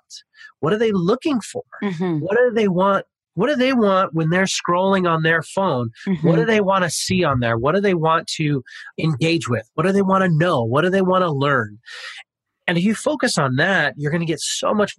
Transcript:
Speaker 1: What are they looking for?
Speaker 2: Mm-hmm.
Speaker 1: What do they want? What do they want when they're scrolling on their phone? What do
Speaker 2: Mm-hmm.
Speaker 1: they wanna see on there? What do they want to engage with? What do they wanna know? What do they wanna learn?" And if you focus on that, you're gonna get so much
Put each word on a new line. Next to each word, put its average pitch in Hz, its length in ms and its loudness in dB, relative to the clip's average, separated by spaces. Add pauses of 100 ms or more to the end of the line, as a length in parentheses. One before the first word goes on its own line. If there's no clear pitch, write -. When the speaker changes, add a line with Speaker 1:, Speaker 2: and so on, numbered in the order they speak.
(600)
Speaker 1:
What 151 120 0
are 214 40 -2
they 226 160 0
looking 214 480 0
for? - 220 -12 (200)
Speaker 2:
Mm-hmm. 175 360 -2
Speaker 1:
What 185 180 -2
do 247 160 4
they 214 160 2
want? 190 360 2 (300)
What 196 120 0
do 294 80 0
they 254 160 2
want 196 420 2
when 160 180 0
they're 185 120 2
scrolling 185 680 0
on 165 140 0
their 165 180 2
phone? 135 500 -2 (140)
What 196 100 0 (200)
do - 60 4
Speaker 2:
Mm-hmm. - 40 2
Speaker 1:
they 220 160 2
wanna 185 280 2
see 185 340 -2
on 135 160 2
there? 117 180 0
What 135 160 0
do 196 60 2
they 196 140 2
want 160 420 0
to 147 280 -2 (360)
engage 160 480 0
with? 120 280 -2
What 156 100 0
do 190 80 2
they 196 80 4
wanna 190 260 2
know? 160 380 2
What 127 160 0
do 180 80 2
they 190 120 2
wanna 180 300 2
learn?" 131 480 0 (880)
And 175 100 2
if 175 60 0
you 214 100 2
focus 254 460 -2
on 131 160 0
that, 160 420 0
you're 143 140 -4
gonna 170 140 -2
get 156 160 -4
so - 340 -4
much 208 240 0